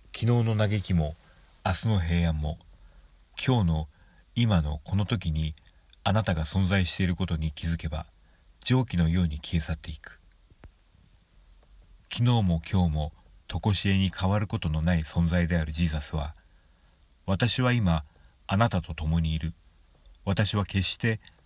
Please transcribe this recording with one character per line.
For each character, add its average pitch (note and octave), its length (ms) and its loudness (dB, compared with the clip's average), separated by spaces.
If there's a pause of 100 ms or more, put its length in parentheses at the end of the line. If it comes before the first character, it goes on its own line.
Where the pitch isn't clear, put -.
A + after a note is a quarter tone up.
(140)
昨 - 60 -10
日 A#2+ 240 4
の A2+ 120 0
嘆 G#2+ 260 2
き F#2+ 120 -2
も D#2 220 0 (500)
明 F#2+ 60 0
日 F2+ 160 -4
の G#2 120 2
平 E2+ 300 2
安 D#2 100 -2
も、 D2+ 200 -4 (840)
今 B2 200 4
日 E2+ 40 2
の D#2 200 0 (480)
今 G#2+ 260 4
の D2 220 -4
こ - 120 -4
の G2+ 100 2
時 F#2 260 -2
に D#2 240 -2 (480)
あ G2+ 100 2
な G#2+ 100 2
た F2+ 120 0
が D#2 100 -2
存 G2 220 0
在 F#2 180 2
し - 100 -4
て G2 80 -2
い F2+ 40 2
る F2+ 80 0
こ F#2 100 -4
と E2+ 100 -2
に D#2 160 -2
気 - 160 -10
づ E2 100 -2
け D#2+ 120 -8
ば、 D#2 160 -8 (560)
蒸 B2+ 240 2
気 F2 120 -6
の E2 120 4
よ F2+ 140 2
う E2+ 40 2
に D2+ 120 -6
消 - 180 -4
え - 40 0
去 E2 120 -6
っ - 40 -8
て - 140 -14
い - 60 -14
く。 - 220 -20 (1900)
昨 A#2 140 -2
日 A#2+ 160 4
も F2 280 2
今 F2+ 200 4
日 D2+ 60 -2
も D2 180 -4 (340)
常 G2+ 260 0
し G2+ 160 0
え F#2+ 80 4
に F#2+ 180 2
変 F#2+ 140 0
わ G2+ 100 2
る G#2+ 80 -4
こ A2 120 -4
と E2+ 100 -4
の D#2 120 -2
な E2+ 140 2
い E2 60 2
存 E2+ 260 0
在 F2 200 2
で F2 100 0
あ D#2 80 -2
る D2+ 60 -6
ジ E2 140 0
ー D#2+ 40 2
ザ D2+ 120 -4
ス - 140 -8
は、 D2+ 200 -6 (880)
「私 A2+ 360 0
は B2 100 4
今 F#2 320 2 (440)
あ G2 100 0
な A2+ 120 4
た F2+ 120 0
と - 120 -8
共 D#2 260 0
に D#2+ 140 0
い D#2+ 60 -2
る。 D#2+ 140 -6 (720)
私 G2+ 320 0
は G2 80 0
決 G2 160 -2
し - 160 -2
て A2 220 -2 (260)